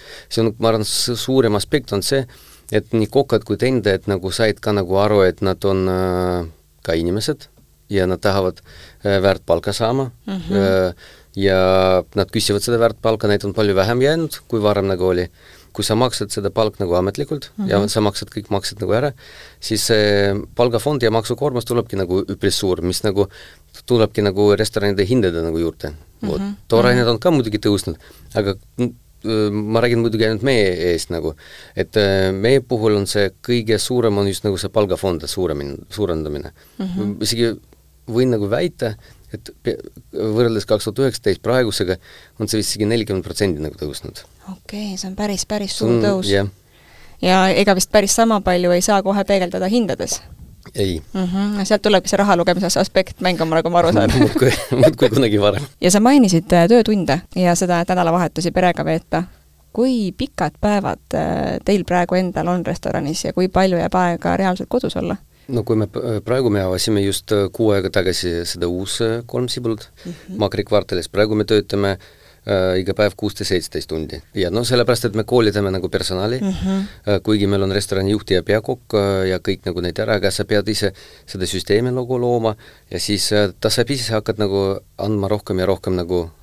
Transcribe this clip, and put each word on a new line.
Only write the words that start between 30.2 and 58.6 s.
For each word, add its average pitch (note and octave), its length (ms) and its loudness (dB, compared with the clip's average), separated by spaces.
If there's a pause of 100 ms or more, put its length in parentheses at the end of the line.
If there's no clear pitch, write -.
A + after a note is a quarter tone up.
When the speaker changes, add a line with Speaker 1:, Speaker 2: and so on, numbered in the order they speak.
Speaker 1:
ainult A2 180 0
meie F#2 500 2
eest E2 180 -4
nagu. D#2+ 240 -4 (420)
Et, F#2+ 200 -4
äh, G2 360 2
meie A#2 280 2
puhul A2 360 0
on G2+ 100 0
see G2+ 240 0 (120)
kõige A2+ 360 0
suurem A2+ 380 0
on G2+ 120 0
just F#2+ 160 -6
nagu G2 120 0
see F#2 140 -6
palgafond F#2 560 0
suuremin-, C#2+ 640 -4
suurendamine. D#2+ 640 -6 (260)
Speaker 2:
Mhm. G3 420 -6
Speaker 1:
Isegi A2+ 380 -2 (500)
võin B2 220 0
nagu G#2 180 -2
väita, A#2+ 460 -2 (380)
et - 180 -14 (120)
pe-, - 140 -2 (380)
võrreldes A2 520 0
kaks A2 180 0
tuhat G#2+ 140 -6 (120)
üheksateist - 320 -2
praegusega G#2+ 540 0 (420)
on G#2+ 100 -4
see A2 100 0
vist G2 120 -2
isegi G#2 160 -2
nelikümmend G#2 380 -2
protsenti F2 360 -2
nagu D2+ 140 -6
tõusnud. - 480 -12 (280)
Speaker 2:
Okei, G3+ 460 -10
see F#3 120 -8
on F#3+ 80 -12
päris, G#3 300 -4
päris G3+ 260 -6
Speaker 1:
See - 60 -8
Speaker 2:
suur A#2+ 120 2
Speaker 1:
on, A#2 120 2
Speaker 2:
tõus. F#3+ 280 0
Speaker 1:
jah. G2 160 2 (760)
Speaker 2:
Ja F#3 260 4
ega G3 260 4
vist F3+ 180 -2
päris G3+ 220 4
sama A3+ 260 2
palju F3+ 300 2
ei F3 120 4
saa G3+ 200 2
kohe G3 220 0
peegeldada F#3 440 0
hindades. G3 520 -2 (540)
Speaker 1:
Ei. F#2 280 -2 (100)
Speaker 2:
Mhm, G3 460 -2
no G3 60 0
sealt G#3 180 2
tuleb G3 240 4
see G3+ 100 -2
raha G3+ 200 4
lugemise F3 300 0
as-, F3+ 140 0
aspekt - 400 -2
mängu, F3 240 0
nagu D#3+ 260 0
ma F3 80 4
aru E3+ 140 4
saan. - 240 4
Speaker 1:
<laughs> B2+ 40 6
Muudkui, C#3+ 300 4 (200)
muudkui - 400 4
kunagi G#2+ 300 2
varem. G2+ 260 2 (140)
Speaker 2:
Ja F3+ 100 4
sa G3+ 100 4
mainisid, A3 520 6
äh, E3+ 160 6
töötunde G#3 520 4 (160)
ja F3+ 180 4
seda, F3 260 0
et F3 80 -4
nädalavahetusi E3+ 640 0
perega F3 320 0